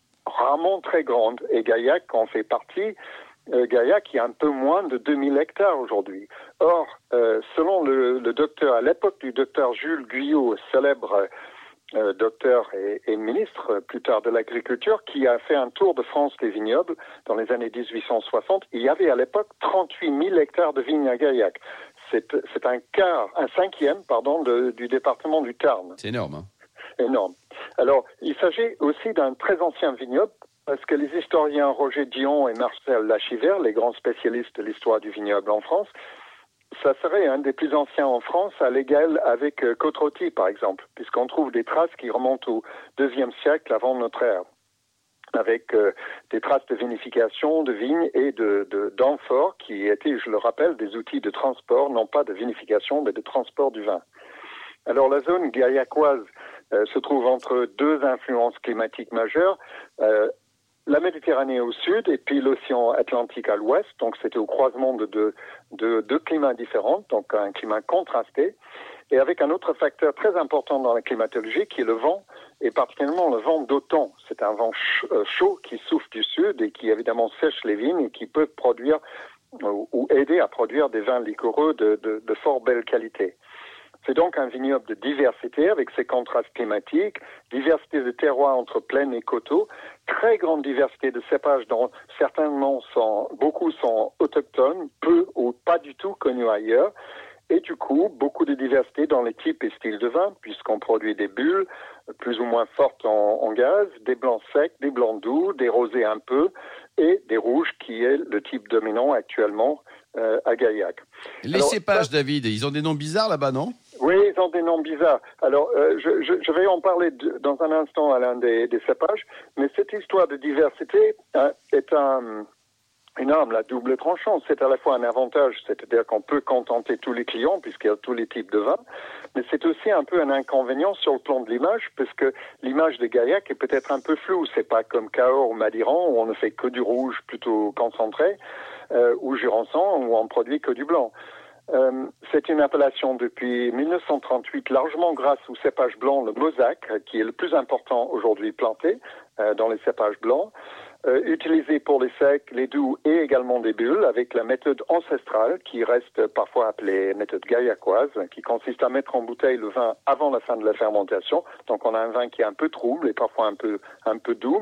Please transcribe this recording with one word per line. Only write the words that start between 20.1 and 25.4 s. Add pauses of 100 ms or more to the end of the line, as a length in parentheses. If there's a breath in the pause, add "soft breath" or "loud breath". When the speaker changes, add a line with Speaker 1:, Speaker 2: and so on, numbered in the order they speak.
Speaker 1:
mille
hectares
de
vignes
à
Gaillac. (520 loud breath)
C'est, (260)
c'est
un (160)
quart,
un
cinquième,
pardon,
de,
du
département